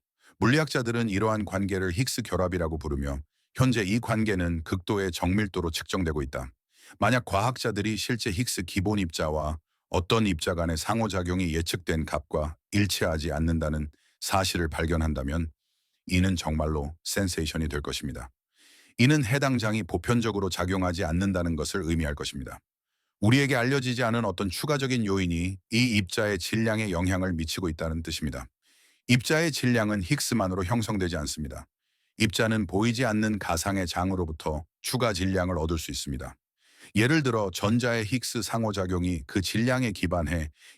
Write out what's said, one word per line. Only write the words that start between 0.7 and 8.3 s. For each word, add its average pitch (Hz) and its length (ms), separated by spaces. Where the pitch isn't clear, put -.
이러한 104 360
관계를 95 480
힉스 123 320
결합이라고 87 540
부르며 69 400
현재 123 280
이 104 180
관계는 95 640
극도의 95 480
정밀도로 92 580
측정되고 76 520
있다. 65 280
만약 117 260
과학자들이 107 720
실제 113 340